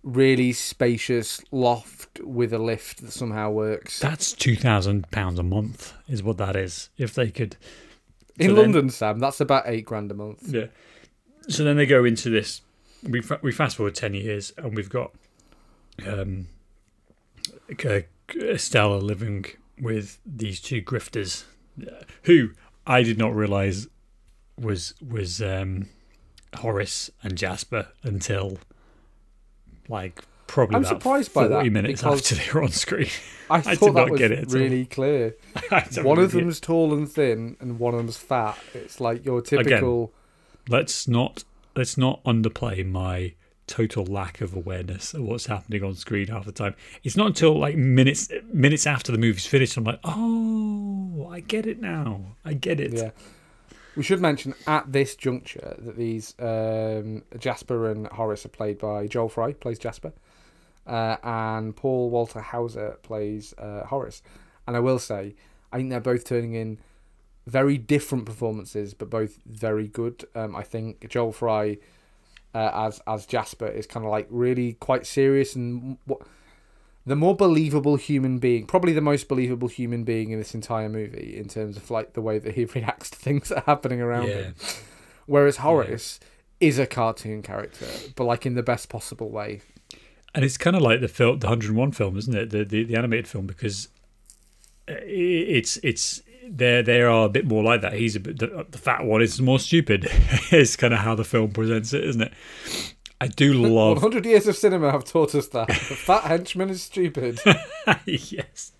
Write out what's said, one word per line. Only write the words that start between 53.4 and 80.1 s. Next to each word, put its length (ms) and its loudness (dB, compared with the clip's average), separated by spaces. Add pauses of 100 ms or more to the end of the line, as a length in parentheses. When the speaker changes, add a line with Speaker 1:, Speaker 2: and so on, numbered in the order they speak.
Speaker 1:
We 80 -4
should 180 0
mention 320 0 (140)
at 260 0
this 220 0
juncture 640 -6
that 180 -14
these, 420 -6
um, 840 -4 (140)
Jasper 540 -4
and 160 -6
Horace 380 -6
are 40 -14
played 300 -6
by, 280 -4
Joel 200 -2
Fry 240 -4
plays 280 -10
Jasper, 340 -12 (760)
uh, 360 -2
and 520 -6
Paul 340 -2
Walter 300 -2
Hauser 640 -8
plays, 540 -8
uh, 300 -12
Horace. 340 -6 (440)
And 120 -4
I 20 2
will 200 2
say, 360 -10 (380)
I 40 -6
think 120 -4
they're 100 -6
both 240 -2
turning 300 -4
in 240 -6 (720)
very 300 2
different 480 -2
performances, 680 -6
but 160 -12
both 360 -4
very 440 -4
good. 340 -6 (120)
Um, 200 -8
I 80 -10
think 460 -10
Joel 240 -2
Fry, 440 0 (800)
uh, 180 0
as, 320 -4
as 200 -6
Jasper 420 -6
is 200 -8
kinda, 200 -8
like, 220 -2
really 440 0
quite 320 -2
serious 480 2
and 300 -6
m-, 220 -10
what, 160 -6 (840)
the 120 -2
more 200 4
believable 600 4
human 420 0
being, 300 0
probably 260 2
the 80 2
most 260 0
believable 400 -2
human 360 -4
being 260 -2